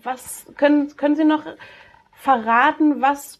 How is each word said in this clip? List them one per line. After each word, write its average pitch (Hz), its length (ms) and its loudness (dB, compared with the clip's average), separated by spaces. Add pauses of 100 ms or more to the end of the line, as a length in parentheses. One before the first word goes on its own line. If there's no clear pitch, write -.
Was - 460 -12 (100)
können, 294 400 2
können 294 180 0
Sie 311 80 0
noch 302 200 2 (680)
verraten, 269 880 0
was 277 400 -4